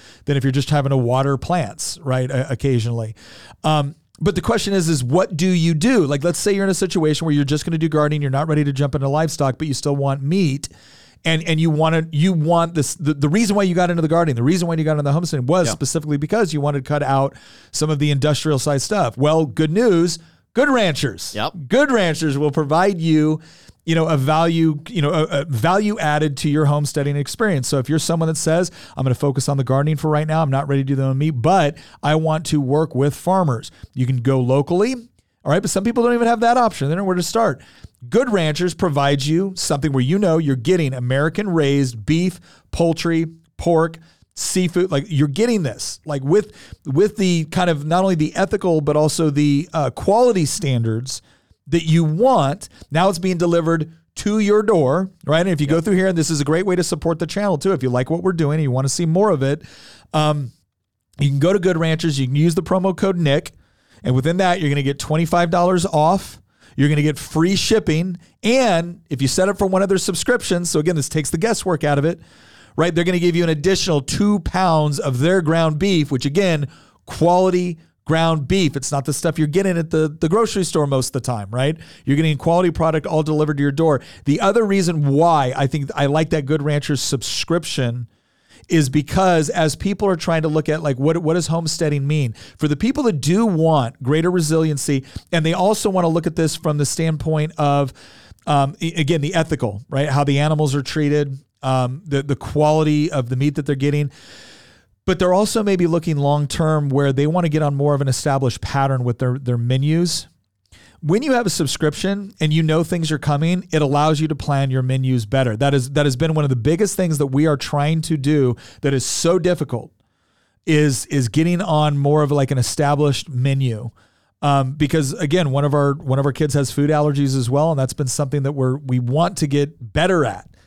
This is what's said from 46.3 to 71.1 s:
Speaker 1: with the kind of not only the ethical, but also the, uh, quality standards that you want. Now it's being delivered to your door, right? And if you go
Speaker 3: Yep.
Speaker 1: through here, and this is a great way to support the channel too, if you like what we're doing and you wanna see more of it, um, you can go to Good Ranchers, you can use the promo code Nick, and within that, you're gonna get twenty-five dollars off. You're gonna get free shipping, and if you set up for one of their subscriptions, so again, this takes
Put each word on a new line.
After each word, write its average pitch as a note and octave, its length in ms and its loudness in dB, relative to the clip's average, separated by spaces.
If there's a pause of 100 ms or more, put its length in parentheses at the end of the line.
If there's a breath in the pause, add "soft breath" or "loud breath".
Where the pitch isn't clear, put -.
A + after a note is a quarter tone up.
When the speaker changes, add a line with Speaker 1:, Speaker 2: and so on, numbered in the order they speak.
Speaker 1:
with F#3+ 300 0
the F3 340 0
kind F3+ 180 0
of D3 160 -2
not E3+ 160 0
only F#3+ 140 2
the D#3 200 -2
ethical, F#3 460 0
but D3 160 0
also D3+ 320 2
the, D3 440 2
uh, D3+ 180 -2
quality G#3+ 540 2
standards A#2+ 760 -4 (460 soft breath)
that E3 160 0
you D#3+ 200 4
want. E3 640 2 (220 loud breath)
Now F3 180 2
it's E3+ 100 -2
being F#3 180 -2
delivered E3 540 0 (240 loud breath)
to G#3+ 240 -2
your G#3 240 4
door, F#3 480 2 (140)
right? D#3 160 2
And F#3+ 80 0
if D#3 100 0
you D3 80 0
go D3+ 80 2
Speaker 3:
Yep. E3 80 0
Speaker 1:
through G3 120 0
here, F#3 120 2
and F3+ 100 0
this D#3 120 0
is D3+ 100 -2
a C#3+ 60 0
great E3 200 0
way F#3 100 0
to F3+ 80 0
support E3 360 -4
the E3+ 80 -4
channel G3+ 300 -2
too, F#3+ 160 0
if B2+ 100 -4
you B2+ 60 0
like B2 200 0
what E3+ 140 -2
we're F#3 100 0
doing D3+ 220 0
and D#3+ 80 0
you C3+ 80 0
wanna C3 180 0
see F3 160 -2
more F#3 240 2
of C#3 140 0
it, D3 200 -2 (500 loud breath)
um, D3+ 380 0 (680)
you C#3+ 100 2
can C#3 100 -2
go E3+ 140 4
to G3+ 60 2
Good F3 180 2
Ranchers, D#3+ 420 0
you C3 80 0
can C3 80 -2
use D#3+ 200 4
the F3 80 0
promo F#3+ 320 0
code G3 220 0
Nick, D3+ 340 0 (520 soft breath)
and B2+ 120 0
within D#3 220 0
that, F#3 240 2
you're D3+ 80 0
gonna C#3+ 140 0
get C#3 160 -2
twenty-five E3 500 0
dollars F3 360 2
off. E3+ 560 0 (360 soft breath)
You're C#3+ 120 4
gonna D3 120 2
get D3 160 0
free E3+ 380 0
shipping, F#3 640 0 (260 soft breath)
and G3 680 2
if C3+ 120 -4
you C3+ 80 2
set F#3 180 2
up G3 100 0
for G3+ 80 0
one F#3+ 160 2
of G3 60 0
their F#3+ 100 2
subscriptions, G3 720 -2
so D#3+ 100 0
again, E3 180 0
this C#3 100 -2
takes D#3 220 -4